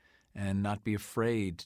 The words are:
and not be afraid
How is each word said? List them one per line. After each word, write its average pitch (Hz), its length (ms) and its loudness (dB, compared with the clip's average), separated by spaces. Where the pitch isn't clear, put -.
and 98 260 0
not 104 220 -2
be 107 100 2
afraid 107 720 0